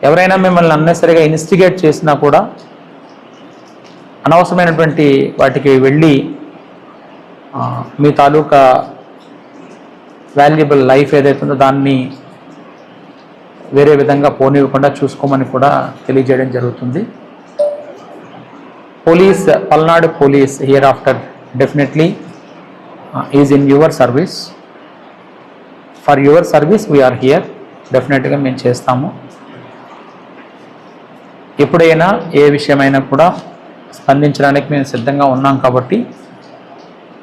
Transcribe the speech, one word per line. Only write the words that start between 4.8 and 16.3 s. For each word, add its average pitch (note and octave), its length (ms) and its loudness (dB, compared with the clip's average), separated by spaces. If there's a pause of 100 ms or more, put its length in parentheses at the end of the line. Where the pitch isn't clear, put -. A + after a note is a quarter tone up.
వాటికి C3+ 400 2
వెళ్ళి, C#3 560 2 (1200)
ఆ, B2 300 -8 (160)
మీ D3 100 2
తాలూకా C#3+ 800 2 (1500)
వాల్యుబుల్ C#3+ 500 2
లైఫ్ C#3 260 2
ఏదైతే C#3 280 2
ఉందో C#3+ 120 -4
దాన్ని C3+ 580 -2 (1600)
వేరే C#3+ 240 4
విధంగా C#3+ 320 0
పోనివ్వకుండా C3+ 640 0 (100)
చూసుకోమని C3+ 400 -4
కూడా B2+ 480 -2 (140)
తెలియజేయడం C3 440 -2